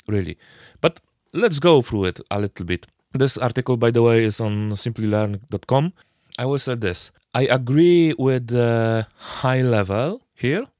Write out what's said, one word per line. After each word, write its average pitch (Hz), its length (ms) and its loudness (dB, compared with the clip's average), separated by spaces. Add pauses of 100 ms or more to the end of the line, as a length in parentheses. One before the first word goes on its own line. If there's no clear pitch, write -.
really. 98 300 -4 (440)
But - 200 -2 (320)
let's 180 260 0
go 156 240 6
through 104 220 -2
it 90 160 -4 (100)
a 101 80 -2
little 98 280 -6
bit. 87 200 -6 (280)
This 131 220 0
article, 123 420 -2
by 117 120 2
the 120 120 4
way, 117 200 4
is 107 160 -2
on 104 380 -2
simply 110 320 -4
learn 104 320 -2 (100)
dot - 160 -8
com. 147 280 0 (440)
I 117 60 -4
will 139 160 -2
say 123 160 -4
this. 98 340 -6 (240)
I 127 80 0
agree 151 760 4
with 127 280 0
the 113 600 0 (100)
high - 440 -2
level 117 600 0 (120)
here, 165 300 -4 (160)